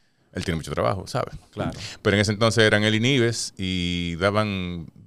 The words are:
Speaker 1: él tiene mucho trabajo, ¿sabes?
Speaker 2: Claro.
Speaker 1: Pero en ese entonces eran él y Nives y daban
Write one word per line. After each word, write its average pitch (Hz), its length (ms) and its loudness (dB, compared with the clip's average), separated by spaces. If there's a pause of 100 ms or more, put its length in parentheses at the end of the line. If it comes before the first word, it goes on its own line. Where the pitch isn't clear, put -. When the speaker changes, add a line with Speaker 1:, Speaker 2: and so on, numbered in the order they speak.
(340)
Speaker 1:
él 92 100 -6
tiene 85 120 0
mucho 73 160 -8
trabajo, 98 340 -2
¿sabes? - 280 -6 (160)
Speaker 2:
Claro. 92 200 -6 (320)
Speaker 1:
Pero 101 140 4
en 107 40 4
ese 104 120 2
entonces 110 320 2
eran 107 200 4
él 110 120 4
y 107 40 0
Nives 117 560 0
y 87 600 -2
daban 95 720 -2 (180)